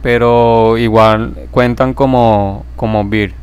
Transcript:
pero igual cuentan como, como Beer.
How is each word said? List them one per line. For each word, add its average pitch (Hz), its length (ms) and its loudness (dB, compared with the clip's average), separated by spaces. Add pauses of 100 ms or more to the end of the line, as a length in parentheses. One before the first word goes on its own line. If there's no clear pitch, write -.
pero 117 760 2
igual 110 720 0
cuentan 123 440 0
como, 113 680 0 (120)
como 107 320 -4
Beer. 104 240 -2 (100)